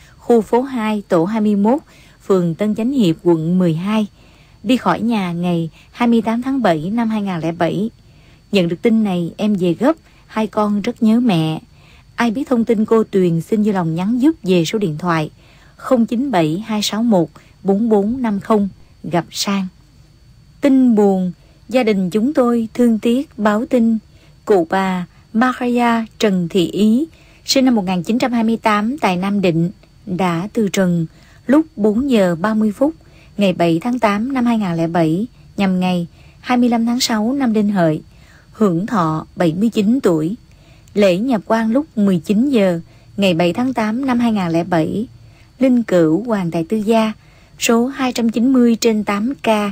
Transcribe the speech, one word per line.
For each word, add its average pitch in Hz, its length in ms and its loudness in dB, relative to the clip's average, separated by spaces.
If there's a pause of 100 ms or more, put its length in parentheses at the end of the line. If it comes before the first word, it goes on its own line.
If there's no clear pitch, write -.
(180)
khu 233 240 2
phố 233 200 0
hai, 214 460 -4
tổ 170 180 2
hai 214 160 -2
mươi 208 140 2
mốt, 220 240 2 (460)
phường 175 300 0
Tân 214 200 -2
Chánh 226 160 -2
Hiệp, 202 320 2
quận 170 360 0
mười 175 140 2
hai. 202 340 -2 (560)
Đi 247 140 2
khỏi 196 240 -2
nhà 208 300 -2
ngày 170 380 -2 (220)
hai 240 160 -2
mươi 233 140 4
tám 226 200 -2
tháng 269 200 -2
bảy 170 280 0
năm 226 200 -2
hai 220 120 -2
nghìn 185 180 -4
lẻ 160 120 -4
bảy. 170 380 -2 (600)
Nhận 185 160 2
được 170 140 -6
tin 226 220 2
này, 175 340 -2
em 208 180 0
về 175 180 0
gấp, 262 220 0 (300)
hai 220 220 -4
con 208 340 -2
rất 240 220 -6
nhớ 220 160 4
mẹ. 160 400 0 (560)
Ai 233 160 -2
biết 262 160 -6
thông 226 180 0
tin 220 200 0
cô 226 180 2
Tuyền, 175 380 0
xin 208 220 -2
vui 208 100 0
lòng 165 220 -2
nhắn 214 260 -2
giúp 320 220 2
về 175 220 2
số 220 140 -4
điện 165 200 -2
thoại 165 300 -2 (460)
không 233 300 0
chín 254 260 -2
bảy 175 360 0
hai 214 140 -2
sáu 208 220 -4
một 190 260 2 (340)
bốn 202 260 0
bốn 220 320 0
năm 214 180 -2
không, 202 300 0 (340)
gặp 160 280 -4
Sang. 196 360 -4 (920)
Tin 262 340 4
buồn, 190 360 2 (380)
gia 254 140 0
đình 196 260 0
chúng 220 240 0
tôi 240 400 0
thương 233 260 2
tiếc 247 380 -2
báo 214 280 0
tin 226 320 2 (480)
cụ 370 240 2
bà 190 360 -2 (280)
Maria 240 720 0 (140)
Trần 185 300 0
Thị 170 180 0
Ý, 214 380 2 (400)
sinh 262 200 2
năm 254 100 4
một 202 100 -2
nghìn 180 180 -2
chín 233 160 -2
trăm 254 120 -2
hai 233 120 0
mươi 226 140 0
tám 214 400 -2
tại 185 200 0
Nam 202 240 -2
Định, 170 300 0 (340)
đã 180 480 -2
từ 220 140 0
trần 175 380 0 (420)
lúc 302 180 4 (100)
bốn 214 340 0
giờ 190 260 2
ba 208 180 -2
mươi 214 180 0
phút 285 220 0 (440)
ngày 196 160 2
bảy 170 280 2
tháng 247 180 -4
tám 220 340 0
năm 254 120 0
hai 233 120 0
nghìn 180 200 -2
lẻ 165 100 0
bảy, 170 380 0 (320)
nhằm 190 220 0
ngày 180 280 -2 (320)
hai 247 180 -2
mươi 247 120 4
lăm 233 160 0
tháng 240 140 0
sáu 233 340 -2
năm 269 200 -2
Đinh 208 160 0
Hợi, 165 320 0 (500)
hưởng 190 340 0
thọ 160 500 -2
bảy 170 240 0
mươi 226 100 0
chín 220 340 0
tuổi. 170 320 0 (580)
Lễ 196 240 2
nhập 226 280 -2
quan 226 260 0
lúc 285 260 -2
mười 196 220 2
chín 214 300 0
giờ 196 300 2 (380)
ngày 196 160 2
bảy 175 200 0
tháng 247 200 -2
tám 233 320 -4
năm 247 140 0
hai 233 120 0
nghìn 196 160 -2
lẻ 165 160 0
bảy. 180 440 -2 (520)
Linh 247 240 2
cữu 170 400 2
Hoàng 196 280 -2
Đại 165 180 -4
Tư 220 80 -2
Gia, 220 360 0 (460)
số 233 280 2
hai 262 260 -4
trăm 233 160 -2
chín 247 240 0
mươi 240 220 4
trên 214 280 0
tám 208 320 -4
K, - 120 -10 (240)